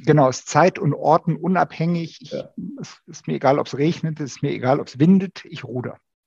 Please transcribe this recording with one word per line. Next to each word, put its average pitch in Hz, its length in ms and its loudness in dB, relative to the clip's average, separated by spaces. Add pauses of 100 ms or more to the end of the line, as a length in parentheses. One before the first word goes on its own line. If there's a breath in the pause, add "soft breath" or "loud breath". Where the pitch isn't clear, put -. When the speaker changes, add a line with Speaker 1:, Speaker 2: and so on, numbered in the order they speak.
Speaker 1:
Genau, 147 240 6
ist - 180 -8
zeit- 175 320 4
und 147 140 0
ortenunabhängig. 165 1300 0
Ich, 147 100 -18
Speaker 2:
Ja. - 200 -10 (280)
Speaker 1:
es - 280 -16
ist - 200 -18
mir - 60 -2
egal, 139 260 2
ob's 127 180 -6
regnet, 156 440 -2
es 135 160 -10
ist - 60 -14
mir 139 80 -2
egal, 123 280 0
ob's - 180 -10
windet, 185 460 4
ich - 220 -16
ruder. 120 320 -10 (300)